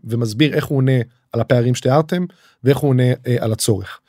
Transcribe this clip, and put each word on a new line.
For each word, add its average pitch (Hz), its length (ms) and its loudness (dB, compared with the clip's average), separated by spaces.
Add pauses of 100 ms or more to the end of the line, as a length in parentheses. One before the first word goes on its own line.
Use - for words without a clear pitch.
ומסביר 117 500 -2
איך 147 120 -2
הוא 143 120 -2
עונה 131 240 2 (300)
על 113 100 -2
הפערים 123 340 2
שתיארתם, 156 500 0 (380)
ואיך 131 140 4
הוא 143 120 0
עונה, 127 140 2 (240)
אה, 123 120 0
על 110 120 -2
הצורך. 98 580 -4